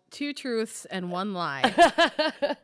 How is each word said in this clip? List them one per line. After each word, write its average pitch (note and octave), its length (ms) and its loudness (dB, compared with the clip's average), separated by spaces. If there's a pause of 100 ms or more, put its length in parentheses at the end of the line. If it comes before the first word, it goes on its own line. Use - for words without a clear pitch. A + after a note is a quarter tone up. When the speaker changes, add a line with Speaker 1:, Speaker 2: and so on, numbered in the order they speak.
(100)
Speaker 1:
Two C#4+ 220 -6
Truths A3+ 520 -6
and F3+ 260 -6
One F#3+ 220 -4
Lie. D3+ 300 -4
Speaker 2:
<laughs> D4 1000 2